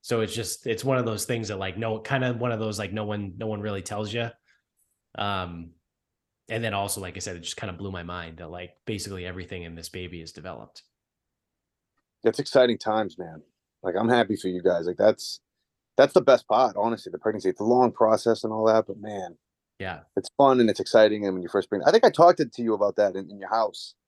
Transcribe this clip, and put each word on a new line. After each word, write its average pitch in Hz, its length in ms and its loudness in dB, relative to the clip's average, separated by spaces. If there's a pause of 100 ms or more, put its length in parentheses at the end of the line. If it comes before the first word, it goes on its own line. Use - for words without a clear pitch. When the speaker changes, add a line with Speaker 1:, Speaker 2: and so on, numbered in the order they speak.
Speaker 1:
So 117 200 -2
it's 110 120 -2
just, - 320 -8
it's 113 180 -4
one 131 140 2
of 123 80 0
those 107 200 -4
things 113 240 -4
that, 98 100 -6
like, 95 180 -6
no, 110 220 -4
kinda 127 340 -2
one 120 180 -2
of 110 80 -4
those, 107 200 -4
like, 101 120 -4
no 107 140 -4
one, 104 320 -6
no 110 80 -6
one 107 160 -4
really 101 220 -6
tells 104 280 -8
ya. 117 200 -4 (840)
Um, 87 580 -6 (760)
and 113 140 -4
then 110 100 -2
also, 101 280 -4
like 90 160 -12
I - 20 -12
said, 92 160 -10
it 85 60 -14
just - 160 -12
kinda 95 160 -10
blew 95 180 -10
my 87 120 -10
mind 85 340 -12
that, 85 120 -16
like, 90 240 -14 (120)
basically 98 420 -8
everything 90 340 -10
in 82 140 -14
this 82 140 -14
baby 87 320 -12
is 80 100 -16
developed. 76 500 -16 (1400)
Speaker 2:
That's 110 140 0
exciting 127 380 4
times, 107 400 -4
man. 82 240 -14 (400)
Like, 90 180 -4
I'm 113 80 0
happy 113 300 2
for - 100 -6
you 90 160 -4
guys. 85 220 2
Like, 87 100 -4
that's, - 460 0 (560)
that's 139 160 6
the - 80 6
best 123 260 4
part, 110 300 2
honestly, 110 340 -2
the - 60 -10
pregnancy. 104 320 -2
It's 92 100 -6
a 107 60 -4
long 123 260 6
process 110 540 2
and 110 80 -4
all 110 140 -2
that, 110 200 4
but 110 100 -10
man, 101 380 -10 (420)
Speaker 1:
Yeah. 92 260 -8 (120)
Speaker 2:
it's - 220 -4
fun 131 240 6
and 110 80 6
it's 101 100 -2
exciting. 107 460 4
And 95 80 -2
when 92 100 -6
you 87 60 -10
first 98 200 -2
bring, 95 140 -2
I 143 80 6
think 226 140 6
I 220 40 10
talked 170 280 8
to, 151 80 0
to 120 160 -10
you 113 140 0
about 101 200 0
that 98 220 2
in, 98 120 -10
in 101 100 -16
your 95 100 -12
house. 110 460 -4 (120)